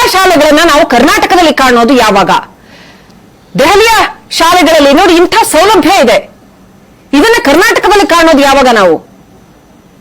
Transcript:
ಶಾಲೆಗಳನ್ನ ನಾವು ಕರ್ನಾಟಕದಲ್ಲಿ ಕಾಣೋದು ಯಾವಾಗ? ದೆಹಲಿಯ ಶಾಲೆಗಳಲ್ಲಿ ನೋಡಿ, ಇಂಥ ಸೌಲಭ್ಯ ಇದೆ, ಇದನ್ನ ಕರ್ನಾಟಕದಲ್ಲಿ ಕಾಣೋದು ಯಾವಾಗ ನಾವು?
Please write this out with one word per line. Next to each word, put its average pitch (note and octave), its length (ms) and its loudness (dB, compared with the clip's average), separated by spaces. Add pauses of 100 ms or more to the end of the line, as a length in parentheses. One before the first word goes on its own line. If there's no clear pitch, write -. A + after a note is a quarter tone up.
(140)
ಶಾಲೆಗಳನ್ನ D#4+ 520 0
ನಾವು D#4+ 200 0
ಕರ್ನಾಟಕದಲ್ಲಿ E4+ 680 0
ಕಾಣೋದು B3 400 0
ಯಾವಾಗ? G3+ 360 0 (1300)
ದೆಹಲಿಯ G4+ 320 0 (400)
ಶಾಲೆಗಳಲ್ಲಿ E4 640 0
ನೋಡಿ, F4 200 2
ಇಂಥ E4+ 200 0
ಸೌಲಭ್ಯ F#4 560 0 (140)
ಇದೆ, A3 140 0 (960)
ಇದನ್ನ A4 300 0
ಕರ್ನಾಟಕದಲ್ಲಿ G4+ 640 0
ಕಾಣೋದು E4 320 0
ಯಾವಾಗ C#4 280 0
ನಾವು? F#3+ 420 0 (920)